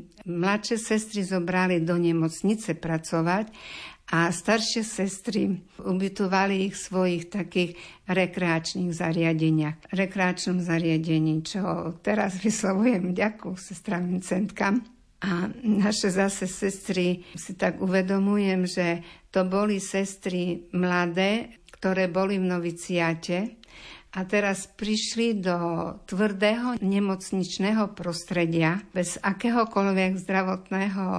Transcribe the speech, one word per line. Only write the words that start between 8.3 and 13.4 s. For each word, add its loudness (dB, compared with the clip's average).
zariadeniach. 2
Rekreačnom 0
zariadení, 2
čo -4
teraz 0
vyslovujem 2
vďaku -2